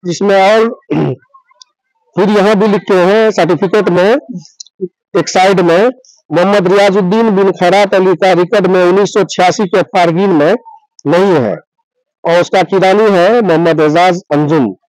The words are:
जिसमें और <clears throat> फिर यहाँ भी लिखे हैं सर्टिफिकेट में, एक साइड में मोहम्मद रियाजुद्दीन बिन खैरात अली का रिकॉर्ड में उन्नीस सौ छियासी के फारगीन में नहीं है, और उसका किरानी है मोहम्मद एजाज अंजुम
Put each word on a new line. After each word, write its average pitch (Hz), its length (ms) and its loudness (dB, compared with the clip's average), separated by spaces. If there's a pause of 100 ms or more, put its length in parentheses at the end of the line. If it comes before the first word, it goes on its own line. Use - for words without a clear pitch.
जिसमें 190 480 0
और 226 280 -2 (120)
<clears throat> 147 220 -4 (1040)
फिर 196 100 0
यहाँ 208 280 0
भी 202 100 0
लिखे 202 280 -2
हैं 202 360 2
सर्टिफिकेट 185 580 -2
में, 185 280 0 (1000)
एक 165 120 -2
साइड 190 320 0
में 170 280 2 (440)
मोहम्मद 185 360 0
रियाजुद्दीन 202 640 0
बिन 196 200 0
खैरात 196 440 0
अली 190 200 0
का 185 180 0
रिकॉर्ड 180 340 0
में 185 180 0
उन्नीस 185 240 0
सौ 208 160 -2
छियासी 180 400 -2
के 185 180 -2
फारगीन 175 480 0
में 151 240 0 (520)
नहीं 180 280 2
है, 110 220 -2 (680)
और 170 160 0
उसका 185 220 0
किरानी 196 480 2
है 196 300 2
मोहम्मद 165 400 0
एजाज 175 400 0 (120)
अंजुम 147 340 0 (220)